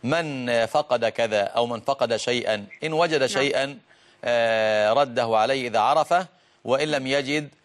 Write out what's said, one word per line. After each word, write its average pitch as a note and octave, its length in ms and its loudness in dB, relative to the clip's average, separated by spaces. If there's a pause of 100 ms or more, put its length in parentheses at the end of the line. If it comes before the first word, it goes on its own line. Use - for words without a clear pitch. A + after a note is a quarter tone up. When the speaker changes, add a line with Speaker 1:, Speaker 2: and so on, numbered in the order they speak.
Speaker 1:
"من B2+ 600 -2
فقد B2+ 380 0
كذا"، A2 380 0
أو A#2 240 0
"من A#2 140 -6
فقد A#2+ 360 -2
شيئًا"، A2 500 -2 (180)
إن D#3+ 80 -4
وجد D#3+ 260 2
Speaker 2:
نعم. C3 100 2
Speaker 1:
شيئًا، C#3 500 -2 (460)
آه، A2 680 2
رده A#2+ 440 2
عليه B2 320 0
إذا A2 120 0
عرفه، D#3 460 2 (380)
وإن C3+ 240 0
لم C#3 180 -2
يجد C#3+ 420 -2 (160)